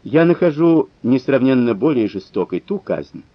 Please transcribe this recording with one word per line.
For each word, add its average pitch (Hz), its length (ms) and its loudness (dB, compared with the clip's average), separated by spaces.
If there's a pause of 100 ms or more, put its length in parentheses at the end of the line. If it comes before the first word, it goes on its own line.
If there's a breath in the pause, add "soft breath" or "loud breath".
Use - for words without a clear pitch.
Я 156 220 2
нахожу 165 640 2 (120)
несравненно 127 720 0
более 117 340 0
жестокой 92 520 -6
ту 202 180 -8
казнь 87 440 -10 (120)